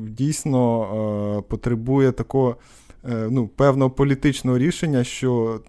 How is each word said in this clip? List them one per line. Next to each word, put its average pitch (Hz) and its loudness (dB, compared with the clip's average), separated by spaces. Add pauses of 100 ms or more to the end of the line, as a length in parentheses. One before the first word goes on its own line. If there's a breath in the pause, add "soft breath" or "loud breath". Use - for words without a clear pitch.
дійсно, 123 0
е, 104 -4
потребує 123 0
такого, 127 -2 (540 loud breath)
е, 113 -4
ну, 123 0
певного 135 2
політичного 135 0
рішення, 143 0
що 117 -2